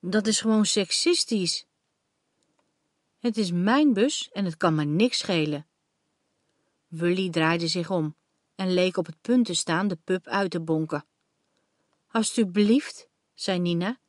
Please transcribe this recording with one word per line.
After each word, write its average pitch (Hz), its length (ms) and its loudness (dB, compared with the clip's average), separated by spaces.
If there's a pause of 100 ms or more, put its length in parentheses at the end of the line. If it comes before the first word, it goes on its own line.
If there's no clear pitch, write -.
"Dat 196 260 0
is 214 140 0
gewoon 220 260 2
seksistisch." 208 1000 -2 (1500)
"Het 226 180 -2
is 190 160 -2
mijn 240 400 4
bus 220 400 0
en 202 120 -4
het 165 120 -4
kan 165 180 2
me 151 100 0
niks 180 340 2
schelen." 151 480 -2 (1200)
Willy 175 440 -2
draaide 165 380 0
zich 170 220 -4
om 156 260 -2 (380)
en 185 200 -2
leek 180 220 2
op 175 100 -2
het - 140 -16
punt 240 260 2
te 175 80 -6
staan 175 340 0
de 180 160 -4
pub 185 220 -2
uit 196 240 -2
te 175 100 -2
bonken. 156 440 -2 (1040)
"Alsjeblieft," 214 1000 0 (260)
zei 185 240 -4
Nina 175 400 -2 (100)